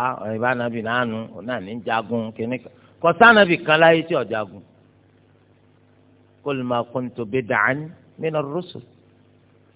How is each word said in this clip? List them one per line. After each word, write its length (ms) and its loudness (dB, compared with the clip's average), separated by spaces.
ẹ̀yin 220 -6
bá 100 0
nàbì 300 -4
náà 220 -2
nù, 140 -6
òun 160 -16
náà 140 -6
ní 200 -12
jagun, 520 -4
kíní 260 -8
kan. 140 -16
Kò 100 2
sá 160 8
nàbì 280 6
kan 220 2
láyé 220 6
tí 140 -6
ò 80 0
jagun. 400 -8
"Qul 200 -6
ma 220 -2
kuntu 420 -6
bid'an 540 0
mina 280 -4
rusul." 420 -8